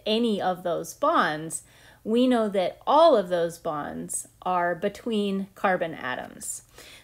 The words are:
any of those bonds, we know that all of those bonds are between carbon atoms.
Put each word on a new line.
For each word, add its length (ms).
any 340
of 220
those 320
bonds, 720
we 240
know 220
that 380
all 280
of 140
those 300
bonds 680
are 340
between 800
carbon 380
atoms. 680